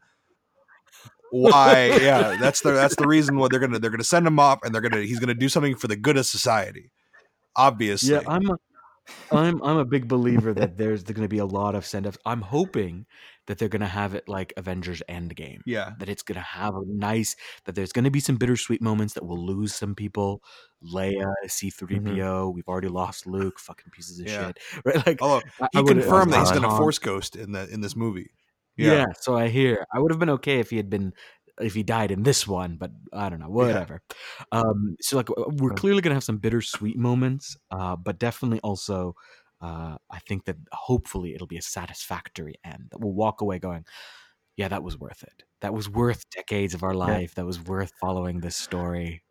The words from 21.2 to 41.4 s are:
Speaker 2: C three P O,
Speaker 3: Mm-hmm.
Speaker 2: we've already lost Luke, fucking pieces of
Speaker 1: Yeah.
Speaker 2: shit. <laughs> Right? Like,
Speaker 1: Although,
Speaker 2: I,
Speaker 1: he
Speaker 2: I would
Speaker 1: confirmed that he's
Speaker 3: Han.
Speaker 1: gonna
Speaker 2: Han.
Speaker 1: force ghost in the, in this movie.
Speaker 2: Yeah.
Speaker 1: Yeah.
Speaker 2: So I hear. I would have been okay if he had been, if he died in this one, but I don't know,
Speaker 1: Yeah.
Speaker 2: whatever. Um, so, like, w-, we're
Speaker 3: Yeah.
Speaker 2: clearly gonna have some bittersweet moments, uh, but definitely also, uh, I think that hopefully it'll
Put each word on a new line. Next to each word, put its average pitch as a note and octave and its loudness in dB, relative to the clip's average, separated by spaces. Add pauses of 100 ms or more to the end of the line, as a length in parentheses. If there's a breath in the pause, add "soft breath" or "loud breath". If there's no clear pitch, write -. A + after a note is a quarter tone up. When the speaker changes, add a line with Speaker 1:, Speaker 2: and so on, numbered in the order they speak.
Speaker 2:
C F#2+ -6
three G2 -6
P G2+ -2
O, F#2+ -2
Speaker 3:
Mm-hmm. F#2 -6
Speaker 2:
we've F2 -10
already F#2 -4
lost F2+ -6
Luke, F#2+ -4
fucking - -20
pieces F2 -18
of - -10
Speaker 1:
Yeah. G#2 -6
Speaker 2:
shit. - -12 (140)
<laughs> D3+ -16
Right? C#3+ 2
Like, D3+ 2
Speaker 1:
Although, C#3 2 (140)
Speaker 2:
I, C3 -2
Speaker 1:
he C#3+ 2
Speaker 2:
I C#3 4
would C#3 6
Speaker 1:
confirmed F#3 6
that A#2+ 6
he's F2+ 4
Speaker 3:
Han. - 4
Speaker 1:
gonna A#2+ 2
Speaker 2:
Han. G#2+ 4
Speaker 1:
force D3+ 2
ghost G2 -6
in G2+ -10
the, F#2+ -6
in G#2+ -8
this G2+ -6
movie. A2 -6 (460)
Speaker 2:
Yeah. D3+ 6
Speaker 1:
Yeah. C#3+ 6 (160)
Speaker 2:
So B2+ 0
I A#2 2
hear. A#2+ 2
I A#2+ 0
would D#3+ 4
have D#3+ 0
been E3+ 2
okay C3+ 0
if A2+ 0
he A#2 -4
had G2+ -2
been, G2 -2 (440 loud breath)
if A2 -4
he G#2+ -2
died A2 0
in G2 0
this C3+ 2
one, F2+ -4
but F2+ -10 (220)
I G2+ -6
don't E2+ -10
know, D#2 -14
Speaker 1:
Yeah. F2 -10 (140)
Speaker 2:
whatever. E2+ -4 (500 loud breath)
Um, G#2 0
so, - -2
like, B2 0
w-, - -4
we're C3 2
Speaker 3:
Yeah. - -4
Speaker 2:
clearly G3 2
gonna D#3+ 2
have C3+ -2
some A2 -2
bittersweet A2 -2
moments, B2+ 0 (140)
uh, F#2 -4
but F2+ -6
definitely A#2 -2
also, F#2 -6 (460 soft breath)
uh, E2 -10 (140)
I - -14
think F#2+ -8
that F2+ -8 (160)
hopefully F#2+ -4
it'll F2 -14